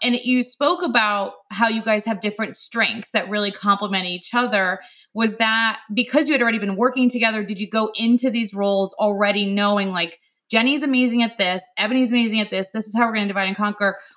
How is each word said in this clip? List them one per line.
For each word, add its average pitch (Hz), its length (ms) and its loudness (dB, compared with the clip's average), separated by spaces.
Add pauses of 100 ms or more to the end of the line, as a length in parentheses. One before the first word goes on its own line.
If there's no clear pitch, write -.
and 240 140 0
you 254 260 2
spoke 320 400 0
about 214 520 0 (160)
how 220 180 2
you 220 140 -2
guys 214 220 0
have 214 160 -4
different 208 360 -6
strengths 196 560 -4
that 190 180 -2
really 208 220 -2
complement 196 540 -2
each 180 280 -8
other. 196 460 0 (340)
Was 214 240 0
that 220 400 0 (160)
because 254 340 2
you 302 60 2
had 247 80 2
already 226 160 2
been 196 180 -4
working 254 320 2
together? 226 340 0
Did 190 180 -6
you 208 100 -6
go 220 240 0
into 240 360 2
these 214 220 -2
roles 196 420 0
already 208 520 2
knowing, 202 460 2
like, 170 260 -4 (320)
Jenny's 262 320 2
amazing 254 400 2
at 226 160 -2
this, 185 300 -2 (100)
Ebony's 240 340 2
amazing 226 260 2
at 208 120 -2
this, 190 200 -4
this 214 160 -4
is 208 80 -6
how 233 120 4
we're 226 80 -4
gonna 208 120 0
divide 196 220 -2
and 196 80 -4
conquer? 202 420 0 (180)